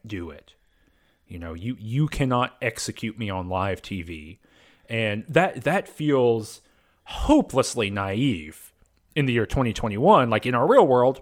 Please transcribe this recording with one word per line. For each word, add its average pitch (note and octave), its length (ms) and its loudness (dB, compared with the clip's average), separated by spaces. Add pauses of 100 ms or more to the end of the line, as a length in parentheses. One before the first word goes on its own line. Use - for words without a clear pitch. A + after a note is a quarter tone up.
do F2 220 -10
it. - 240 -20 (720)
You F2+ 120 -16
know, E2 140 -12
you, G2+ 260 -10
you B2+ 300 -2
cannot B2+ 540 -2
execute - 560 -6
me A2 100 -6
on F#2 220 -6
live F#2 320 -2
T G2 180 -8
V. E2 400 -14 (480)
And A2 400 -4
that, D#3+ 360 0
that F3+ 220 0
feels B2 760 0 (420)
hopelessly C3 840 0
naive G2 840 -4 (420)
in C#3+ 120 0
the B2 80 0
year A2+ 100 2
twenty A#2+ 300 0
twenty-one, B2 560 2
like, A2 160 0
in B2+ 80 0
our B2 120 2
real A3+ 200 8
world, B2+ 360 4